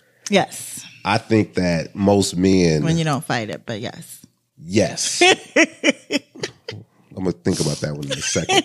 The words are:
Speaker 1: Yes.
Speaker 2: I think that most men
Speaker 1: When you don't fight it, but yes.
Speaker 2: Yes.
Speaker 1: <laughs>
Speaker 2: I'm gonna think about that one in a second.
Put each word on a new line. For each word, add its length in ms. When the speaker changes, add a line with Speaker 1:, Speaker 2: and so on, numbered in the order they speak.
Speaker 1:
Yes. 560
Speaker 2:
I 140
think 360
that 400
most 420
men 460
Speaker 1:
When 160
you 60
don't 200
fight 260
it, 140
but 160
yes. 460
Speaker 2:
Yes. 640
Speaker 1:
<laughs> 880
Speaker 2:
I'm 60
gonna 100
think 280
about 180
that 160
one 120
in 60
a 40
second. 480